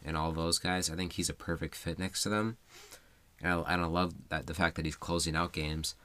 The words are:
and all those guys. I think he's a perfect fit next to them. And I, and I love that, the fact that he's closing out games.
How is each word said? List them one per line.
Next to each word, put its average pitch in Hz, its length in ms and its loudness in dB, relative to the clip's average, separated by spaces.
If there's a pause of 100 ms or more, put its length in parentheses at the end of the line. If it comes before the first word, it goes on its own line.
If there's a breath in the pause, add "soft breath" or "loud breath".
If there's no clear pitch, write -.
and 80 140 -4
all 80 160 0
those 82 260 2
guys. 92 320 0
I 80 60 -4
think 90 160 -2
he's 82 160 0
a 80 60 -4
perfect 82 400 -4
fit 82 240 -4
next 95 240 -2
to 101 80 0
them. 110 260 2 (840 loud breath)
And 90 100 4
I, 85 220 2
and 87 80 2
I 85 40 2
love 85 280 2 (160)
that, 78 160 -2
the 80 80 -4
fact 104 220 4
that 78 100 -2
he's 76 100 -2
closing 82 400 0
out 85 160 2
games. 78 420 -2 (100)